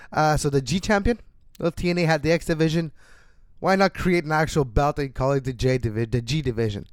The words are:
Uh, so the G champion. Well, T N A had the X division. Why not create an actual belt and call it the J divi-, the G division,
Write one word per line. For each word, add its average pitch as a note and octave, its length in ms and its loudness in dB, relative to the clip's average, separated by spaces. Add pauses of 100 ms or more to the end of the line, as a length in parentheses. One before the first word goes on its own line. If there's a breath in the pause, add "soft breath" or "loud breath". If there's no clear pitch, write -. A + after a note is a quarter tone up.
(120 loud breath)
Uh, D3+ 240 2
so C#3+ 140 0
the C#3 100 2
G C3+ 200 -4
champion. G#3+ 400 0 (400)
Well, E3+ 120 -2
T - 180 -2
N F3 80 0
A F3 60 2
had D#3 180 2
the D#3 80 0
X E3 160 0
division. D#3+ 460 0 (680 soft breath)
Why F3+ 160 2
not F#3+ 180 2
create F3 300 0
an D3+ 80 -6
actual D#3 340 2
belt C#3+ 360 0
and C3+ 120 -4
call C3 200 0
it C#3 100 0
the C3 100 -6
J B2+ 240 0
divi-, A2+ 280 -2
the A#2 180 -2
G C3 180 -2
division, A2+ 520 -2